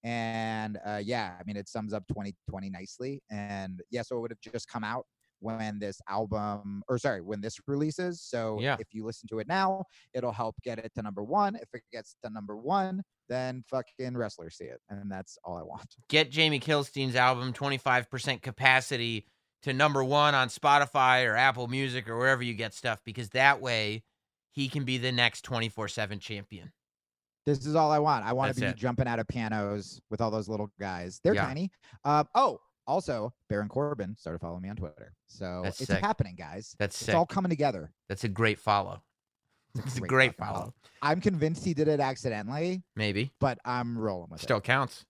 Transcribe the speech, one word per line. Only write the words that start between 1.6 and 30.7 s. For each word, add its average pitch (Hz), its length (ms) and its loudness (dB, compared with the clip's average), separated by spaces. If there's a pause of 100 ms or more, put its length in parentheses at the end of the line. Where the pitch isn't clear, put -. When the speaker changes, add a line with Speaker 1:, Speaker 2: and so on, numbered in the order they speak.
Speaker 1:
sums 107 260 -6
up 101 120 -4
twenty 101 280 -6 (140)
twenty 98 220 -8
nicely. 123 600 -8
And 98 600 -6
yeah, 120 120 -2
so 123 140 -6
it 117 40 -2
would 117 100 -6
have 113 100 -14 (120)
just 117 160 -6
come 113 160 -4
out 113 220 -4 (340)
when 110 380 -4
this 101 300 -6
album, 101 800 -2
or 127 80 0
sorry, 120 240 0
when 101 220 -6
this 113 240 -8
releases. 156 560 -2
So 113 380 -4
Speaker 2:
Yeah. 131 200 0
Speaker 1:
if - 140 -12
you 110 100 -6
listen 113 240 -10
to 110 120 -6
it 107 60 -6
now, 190 380 0 (300)
it'll 123 180 -2
help 113 300 -4
get 113 160 -6
it 113 160 -12
to 117 80 -6
number 104 200 -6
one. 196 340 2
If 117 180 -14
it 120 80 -12 (100)
gets 113 320 -14
to 117 60 -6
number 107 260 -8
one, 190 460 -2 (260)
then 127 400 -4
fucking 127 480 -6
wrestlers 95 400 -6
see 85 80 -14
it. 62 240 -14
And 101 240 -8
that's 95 320 -10
all 87 140 -8
I 82 40 -10
want. 80 340 -16 (120)
Speaker 2:
Get 151 220 4
Jamie 151 300 4
Kilstein's 135 560 0
album, 127 360 4
twenty-five 127 580 0
percent 131 320 -4
Capacity, 127 840 2 (400)
to 139 60 -2
number 139 320 4
one 147 320 6
on 127 120 4
Spotify 131 800 6
or 107 60 2
Apple 127 320 4
Music 127 420 -2
or 117 80 -4
wherever 127 240 4
you 120 140 -4
get 110 180 -6
stuff, 113 320 -4
because 113 260 -8
that 131 300 6
way 110 440 0 (480)
he 139 160 -2
can 139 160 -2
be 127 120 0
the 123 140 0
next 120 320 2
twenty-four 113 460 -4
seven 104 320 -4
champion. 98 520 -12 (760)
Speaker 1:
This 139 200 2
is 151 80 -2
all 156 160 6
I 151 80 4
want. 147 260 2
I 110 80 -2
wanna 131 180 2
Speaker 2:
That's 127 100 -2
Speaker 1:
be 107 60 0
Speaker 2:
it. 92 100 -2
Speaker 1:
jumping 123 320 0
out 117 100 0
of 113 80 -2
pianos 104 840 -2
with 110 120 -4
all 113 100 2
those 104 180 -2
little 104 300 -4